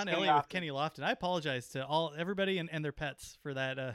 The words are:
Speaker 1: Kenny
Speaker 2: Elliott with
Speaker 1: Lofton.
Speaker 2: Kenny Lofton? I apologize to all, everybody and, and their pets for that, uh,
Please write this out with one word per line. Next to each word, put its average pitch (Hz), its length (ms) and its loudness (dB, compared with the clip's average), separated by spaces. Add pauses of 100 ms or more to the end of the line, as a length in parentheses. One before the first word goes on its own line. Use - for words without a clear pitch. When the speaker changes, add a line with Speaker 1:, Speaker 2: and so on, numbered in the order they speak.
Speaker 1:
Kenny 175 60 -2
Speaker 2:
Elliott 165 240 4
with 143 80 6
Speaker 1:
Lofton. - 60 -18
Speaker 2:
Kenny 180 180 -2
Lofton? 139 340 -2
I 175 80 2
apologize 160 600 0
to 131 140 -4
all, 151 320 2
everybody 190 420 0
and, 165 120 -2
and 156 140 -2
their 143 80 -2
pets - 500 -8
for 143 120 -6
that, 131 240 0
uh, 131 160 -2